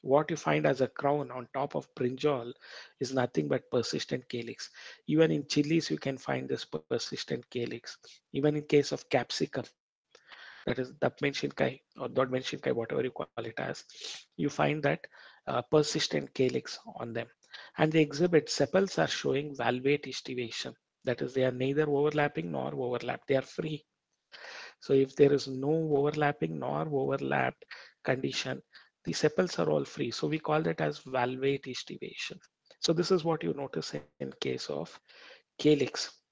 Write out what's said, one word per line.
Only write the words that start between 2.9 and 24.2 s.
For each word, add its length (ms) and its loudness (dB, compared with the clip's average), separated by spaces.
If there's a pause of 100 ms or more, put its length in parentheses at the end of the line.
is 120 -4
nothing 360 0
but 240 -2
persistent 560 -2
calyx. 400 -10 (400)
Even 240 6
in 160 -2
chilies, 420 2
you 80 -2
can 200 -4
find 300 -4
this 160 -4
persistent 880 -6
calyx. 460 -6 (360)
Even 240 2
in 80 -2
case 280 4
of 160 -8
capsicum, 560 0 (1000)
that 120 -2
is 140 -4
Dapmenshinkai 880 -2 (200)
or 80 -4
Dodmenshinkai, 640 0
whatever 320 0
you 60 -2
call 260 -8
it 220 -8
as, 260 -6 (540)
you 100 2
find 340 2
that, 240 0 (400)
uh, 140 0
persistent 760 2
calyx 440 0 (180)
on 160 -8
them. 160 -6 (480)
And 160 4
they 80 6
exhibit, 480 4
sepals 500 0
are 80 4
showing 480 -2
valvate 500 0
estivation. 680 -8 (300)
That 160 0
is, 140 -4
they 100 4
are 80 2
neither 340 2
overlapping 640 2
nor 240 -4
overlapped. 540 -4
They 80 4
are 60 2
free. 420 -6 (960)